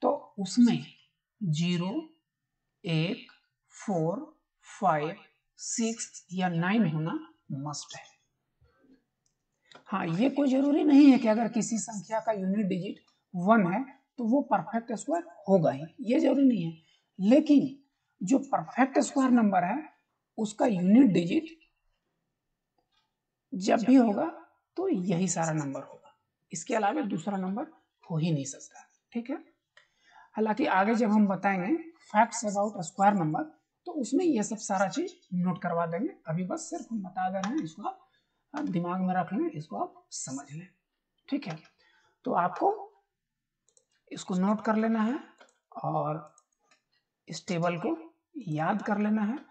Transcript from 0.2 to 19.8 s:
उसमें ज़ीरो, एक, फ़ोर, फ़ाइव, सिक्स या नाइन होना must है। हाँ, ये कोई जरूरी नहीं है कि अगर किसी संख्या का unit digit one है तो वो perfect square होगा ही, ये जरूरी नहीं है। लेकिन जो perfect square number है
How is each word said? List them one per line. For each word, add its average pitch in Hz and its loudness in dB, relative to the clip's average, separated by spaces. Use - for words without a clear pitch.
उसमें 202 4
ज़ीरो, 175 -2
एक, 165 -2
फ़ोर, 175 -2
फ़ाइव, 165 0
सिक्स - -6
या 185 -2
नाइन 180 0
होना 156 -2
must - -12
है। - -18
हाँ, 190 -4
ये 190 0
कोई 285 0
जरूरी 285 2
नहीं 285 10
है 247 8
कि 233 0
अगर 220 2
किसी 214 -2
संख्या 208 -6
का 220 -2
unit 196 0
digit 165 -4
one 190 4
है 196 -2
तो 240 -6
वो 254 2
perfect 233 -2
square 330 -6
होगा 170 6
ही, 135 -4
ये 240 2
जरूरी 277 4
नहीं 220 4
है। 165 -4
लेकिन 269 4
जो 233 2
perfect 247 0
square 262 2
number 196 4
है 202 -2